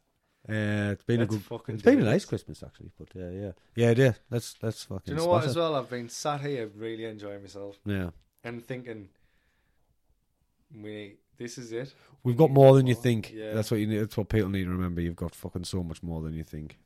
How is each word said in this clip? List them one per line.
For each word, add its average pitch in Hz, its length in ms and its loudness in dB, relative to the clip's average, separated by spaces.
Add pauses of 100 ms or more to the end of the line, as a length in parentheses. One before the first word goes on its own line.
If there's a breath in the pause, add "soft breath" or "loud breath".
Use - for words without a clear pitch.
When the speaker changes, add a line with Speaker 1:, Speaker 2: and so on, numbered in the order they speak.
(500)
Speaker 1:
Uh, 104 440 -2
it's 95 100 -10
been 120 160 0
Speaker 2:
Let's 110 160 0
Speaker 1:
a - 20 -4
good, 98 80 -8
Speaker 2:
fucking 117 300 -10
Speaker 1:
it's 107 80 -10
been 269 160 8
Speaker 2:
do - 20 4
Speaker 1:
a 147 40 4
nice 135 180 4
Speaker 2:
this. - 60 -14
Speaker 1:
Christmas - 340 -8
actually, - 340 -18
but, 78 180 -18
uh, 90 140 -10
yeah, 95 220 -10 (240 soft breath)
yeah, 117 200 4
yeah. 127 180 6 (180)
Let's, 120 320 -8
let's 110 220 -6
fucking 95 200 -12
Speaker 2:
Do - 60 -8
you 143 60 -4
know 165 100 0
what? 175 160 4
Speaker 1:
smash 147 80 -2
Speaker 2:
As 120 40 -2
Speaker 1:
it. 170 40 0
Speaker 2:
well, 160 160 0
I've 123 140 -4
been 120 200 -10
sat 147 320 -4
here 135 340 -6
really 113 300 -8
enjoying 104 380 -12
myself 98 420 -16
Speaker 1:
Yeah. 98 240 -2 (340)
Speaker 2:
and 120 220 -12
thinking, 120 440 -12 (1700)
we, 104 420 -14 (200)
this 120 220 -12
is 113 120 -14
it. 123 220 -8 (300 soft breath)
Speaker 1:
We've 123 120 2
Speaker 2:
We - 40 0
Speaker 1:
got 160 100 8
Speaker 2:
need 135 60 0
Speaker 1:
more 135 200 12
than 135 120 6
you 123 80 4
Speaker 2:
more. - 80 -14
Speaker 1:
think. 117 300 0
Speaker 2:
Yeah. 107 200 -8
Speaker 1:
That's 107 180 -2
what 113 80 2
you 107 80 0
need. 107 120 0
That's 107 180 -4
what 101 120 -4
people 104 200 2
need 98 140 -2
to 90 80 -4
remember. 90 300 -2
You've 85 140 -2
got 85 200 -8
fucking 90 300 -10
so 90 180 -4
much 80 180 -8
more 82 200 -6
than 80 120 -6
you 80 100 -8
think. 76 420 -12